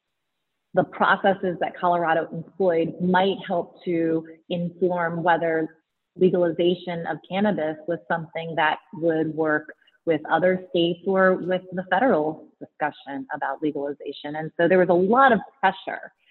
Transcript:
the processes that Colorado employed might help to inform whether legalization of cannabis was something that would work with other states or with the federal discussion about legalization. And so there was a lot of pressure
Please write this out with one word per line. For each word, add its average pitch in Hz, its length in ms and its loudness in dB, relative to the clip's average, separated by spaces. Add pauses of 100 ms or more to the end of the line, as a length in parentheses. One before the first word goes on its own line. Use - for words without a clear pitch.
(760)
the - 100 4
processes 190 760 0
that - 180 -4
Colorado 170 540 0
employed 165 680 0
might 185 460 2
help - 380 -6
to 165 420 -2 (240)
inform 175 720 -2
whether 165 540 0 (400)
legalization 175 880 0
of 160 100 -6 (140)
cannabis 170 460 -2 (120)
was 170 100 -4 (100)
something 165 480 -6
that 156 220 2 (140)
would 160 420 0
work 151 380 -2 (320)
with 156 160 0 (100)
other 185 380 2
states 170 380 0
or 190 300 4
with 185 260 -4 (100)
the 185 180 -6
federal 185 580 0 (120)
discussion 139 720 -8
about 139 280 -6
legalization. 143 760 -6
And 156 140 -8 (100)
so 170 80 4
there 185 100 4
was 175 120 4
a 180 40 4
lot 233 380 6
of 214 60 2 (220)
pressure - 520 -4 (180)